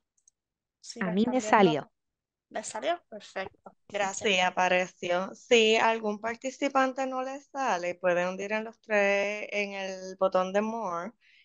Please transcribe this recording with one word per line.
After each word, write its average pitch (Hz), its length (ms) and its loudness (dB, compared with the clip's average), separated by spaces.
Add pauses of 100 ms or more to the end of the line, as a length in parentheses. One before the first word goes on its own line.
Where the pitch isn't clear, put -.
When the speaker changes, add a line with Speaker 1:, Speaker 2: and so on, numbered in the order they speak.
(800)
Speaker 1:
Si - 200 -16
Speaker 2:
A 196 60 -2
Speaker 1:
la 175 60 0
Speaker 2:
mí 190 100 2
Speaker 1:
están 240 120 2
Speaker 2:
me 254 60 0
Speaker 1:
viendo. 214 100 -4
Speaker 2:
salió. 180 420 4 (580)
Speaker 1:
¿Le 214 140 -10
salió? 294 440 -6
Perfecto. - 680 -14 (120)
Gracias. 196 400 -4
Speaker 3:
Sí, 190 120 4
apareció. 180 960 0
Si 220 400 4
algún 220 440 0
participante 262 880 -2
no 262 160 -6
le 269 200 -8
sale, 190 520 -4
puede 175 340 0
hundir 196 260 -6
en 220 100 -4
los 226 180 -16
tres, 202 680 0
en 202 220 -4
el 190 440 -8
botón 190 340 2
de 202 100 2
More 214 500 -4 (340)